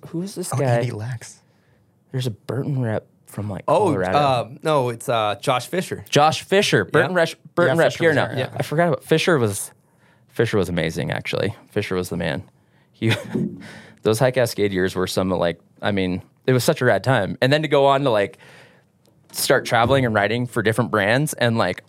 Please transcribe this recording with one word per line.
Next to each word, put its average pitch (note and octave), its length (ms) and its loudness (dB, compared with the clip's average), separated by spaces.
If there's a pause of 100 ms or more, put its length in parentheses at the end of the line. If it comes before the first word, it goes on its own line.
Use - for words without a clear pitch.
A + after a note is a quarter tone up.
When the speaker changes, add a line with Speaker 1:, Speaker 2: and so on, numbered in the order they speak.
Speaker 1:
who E3 120 -8
was G3 140 -10
this F3+ 200 -8
Speaker 2:
Oh, - 20 -4
Speaker 1:
guy? C#3 80 -2
Speaker 2:
Andy A#2+ 260 0
Lex. A2+ 520 -10 (720)
Speaker 1:
There's B2+ 140 -4
a A#2+ 40 -2
Burton C3 500 -4
rep A2 260 -4 (200)
from, G#2 240 -8
like, F#2 180 -10
Speaker 3:
Oh, D#3 120 2
Speaker 1:
Colorado. F#2+ 380 0
Speaker 3:
uh, C3 300 0 (140)
no, D3 260 0
it's, A#2 220 -6
uh, G#2+ 320 0
Josh B2+ 240 0
Fisher. F3 420 -6
Speaker 1:
Josh D3+ 340 4
Fisher. F3+ 440 2
Burton D#3+ 240 2
Speaker 3:
Yeah. F3+ 60 -4
Speaker 1:
Resh-, E3 200 2 (180)
Burton F3 220 2
Speaker 2:
Yeah, E3 60 4
Speaker 1:
rep C#3 100 4
Speaker 2:
Fisher - 120 -2
Speaker 1:
here E3 60 6
Speaker 2:
was D3 60 2
Speaker 1:
now. G2+ 120 2
Speaker 2:
there, - 100 -6
yeah. B2 180 -4
Speaker 1:
I C#3 60 -2
forgot E3+ 260 0
about, - 160 -2
Fisher D#3+ 340 4
was, G#2+ 340 -2 (560)
Fisher A2 280 0
was F2+ 140 0
amazing, D#2+ 400 -2
actually. - 440 -4 (160)
Fisher G2+ 240 -4
was F2+ 140 -4
the F2+ 80 -6
man. F2 280 -4 (480)
He, A2+ 200 -2 (440)
<laughs> - 460 -20
those A2 160 2
High C3 120 2
Cascade A2+ 420 0
years F#2 220 0
were F#2 120 -2
some F#2+ 240 -2
of, F2+ 80 0
like, E2+ 220 -2 (220)
I G#2 100 -2
mean, F#2+ 300 -2 (240)
it C3 80 4
was B2 100 2
such E3 160 2
a B2+ 60 0
rad G2+ 180 2
time. G#2 380 0
And C3 100 4
then D#3 80 4
to D#3 80 -2
go C#3+ 160 4
on C#3 200 2
to, C3+ 60 0
like, G#2 280 0 (920)
start A#2+ 360 0
traveling B2 400 2
and A2 80 -2
riding G#2+ 320 0
for A#2+ 160 -4
different A2 280 0
brands A2 440 2
and, A#2 240 0
like, F#2 300 -2